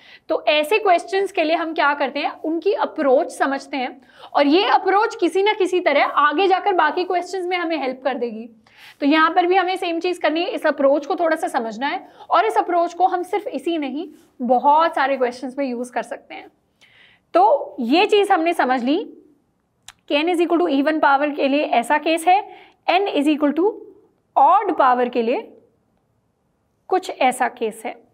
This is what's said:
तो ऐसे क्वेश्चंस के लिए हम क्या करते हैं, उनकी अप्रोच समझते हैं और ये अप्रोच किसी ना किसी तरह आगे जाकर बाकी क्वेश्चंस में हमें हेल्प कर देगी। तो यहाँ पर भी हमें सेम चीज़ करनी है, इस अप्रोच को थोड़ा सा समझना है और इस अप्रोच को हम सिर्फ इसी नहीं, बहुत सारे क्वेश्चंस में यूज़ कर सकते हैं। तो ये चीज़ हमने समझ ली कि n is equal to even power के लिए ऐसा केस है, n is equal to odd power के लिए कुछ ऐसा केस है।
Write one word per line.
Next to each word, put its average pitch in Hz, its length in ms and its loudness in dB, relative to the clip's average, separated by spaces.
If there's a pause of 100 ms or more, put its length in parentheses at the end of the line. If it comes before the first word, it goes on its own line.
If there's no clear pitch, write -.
(300)
तो 508 180 0
ऐसे 311 300 2
क्वेश्चंस 381 540 0
के 330 120 0
लिए 320 120 0
हम 330 180 -6
क्या 294 200 2
करते 277 260 -4
हैं, 349 120 -4
उनकी 330 420 -4
अप्रोच 294 580 0
समझते 277 440 -4
हैं 262 240 -8 (340)
और 285 120 4
ये 330 240 4
अप्रोच 403 460 2
किसी 370 260 0
ना 415 120 2
किसी 359 260 0
तरह 320 380 2
आगे 302 300 2
जाकर 370 260 2
बाकी 330 300 0
क्वेश्चंस 359 420 -4
में 359 100 -2
हमें 330 220 -4
हेल्प 262 260 -6
कर 262 120 0
देगी। 233 320 -8 (520)
तो 294 60 -2
यहाँ 320 240 4
पर 359 160 2
भी 359 100 2
हमें 370 200 0
सेम 349 240 -4
चीज़ 349 200 -4
करनी 311 200 0
है, 359 80 -4
इस 320 180 -6
अप्रोच 294 400 2
को 381 100 -4
थोड़ा 320 200 0
सा 339 120 -6
समझना 226 380 -6
है 349 200 -6 (240)
और 359 160 2
इस 440 100 -2
अप्रोच 349 380 0
को 359 120 2
हम 359 160 -2
सिर्फ 359 240 -6
इसी 330 320 -6
नहीं, 294 280 -8 (340)
बहुत 285 540 2
सारे 269 220 0
क्वेश्चंस 254 420 -4
में 285 80 -2
यूज़ 247 260 -8
कर 226 100 -4
सकते - 320 -14
हैं। - 140 -18 (840)
तो 403 460 2
ये 302 260 4
चीज़ 403 260 4
हमने 339 220 2
समझ 262 300 0
ली 285 140 0 (1120)
कि 311 80 0
n 311 120 0
is 339 120 0
equal 339 200 0
to 349 100 0
even 285 300 0
power 285 360 2
के 285 120 0
लिए 294 160 0 (100)
ऐसा 247 240 0
केस 330 300 -2
है, 381 120 6 (460)
n 381 240 2
is 285 180 0
equal 294 300 2
to 392 120 2 (640)
odd 359 420 4
power 247 340 2
के 240 100 -2
लिए 262 180 -2 (1500)
कुछ 370 220 -2
ऐसा 254 380 0
केस 226 360 -8
है। 254 80 -8 (220)